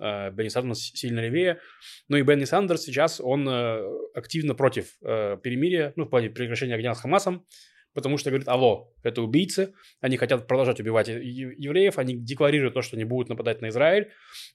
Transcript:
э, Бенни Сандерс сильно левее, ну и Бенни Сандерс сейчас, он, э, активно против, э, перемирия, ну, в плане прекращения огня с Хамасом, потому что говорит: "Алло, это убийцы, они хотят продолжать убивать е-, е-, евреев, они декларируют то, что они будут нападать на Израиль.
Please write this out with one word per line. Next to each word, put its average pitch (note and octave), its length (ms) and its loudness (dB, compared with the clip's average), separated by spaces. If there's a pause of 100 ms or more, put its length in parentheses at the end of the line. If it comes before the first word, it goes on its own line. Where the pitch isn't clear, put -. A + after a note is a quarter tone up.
э, G2+ 300 -4
Бенни G#2 200 -4
Сандерс A#2+ 280 -4 (160)
сильно A#2+ 260 -6
левее, E3+ 380 0 (500)
ну C#3+ 80 2
и C#3+ 60 4
Бенни C#3+ 220 4
Сандерс E3+ 380 2
сейчас, D3 380 0
он, C3+ 280 0
э, A#2+ 340 0 (320)
активно D3 400 -4
против, B2+ 380 0 (120)
э, G#2+ 380 -2
перемирия, C#3+ 540 0
ну, D#3+ 80 -4
в A#2 60 -10
плане A#2+ 200 2
прекращения A#2+ 460 -4
огня A2+ 180 -2
с A2+ 60 -10
Хамасом, F3+ 440 0 (500)
потому C#3 240 -2
что C#3 120 -4
говорит: C3 180 -2
"Алло, B2 440 2 (120)
это A#2 180 -2
убийцы, F#3 500 0 (280)
они C3 160 0
хотят B2 320 0
продолжать B2+ 320 2
убивать A2 260 2
е-, A#2 160 -6
е-, B2+ 360 -10
евреев, F3 400 2
они B2+ 180 -2
декларируют C3+ 580 2
то, B2+ 80 0
что A#2 140 -10
они A2+ 80 -2
будут A#2+ 240 -2
нападать A2+ 340 -2
на A2 60 -6
Израиль. D#3+ 420 4 (440)